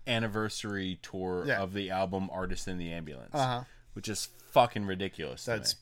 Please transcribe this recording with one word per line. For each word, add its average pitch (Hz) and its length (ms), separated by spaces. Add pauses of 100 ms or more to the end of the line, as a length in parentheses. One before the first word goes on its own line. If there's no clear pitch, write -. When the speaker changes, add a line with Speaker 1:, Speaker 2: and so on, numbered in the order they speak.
Speaker 1:
anniversary 107 920
tour 90 440
Speaker 2:
Yeah. 123 160
Speaker 1:
of 95 100
the 98 180
album 95 420
Artist 92 340
in 92 120
the 85 140
Ambulance, 78 420
Speaker 2:
Uh-huh. 127 280 (300)
Speaker 1:
which 104 160
is 104 200 (220)
fucking 117 360
ridiculous 92 580
to - 80
Speaker 2:
That's - 300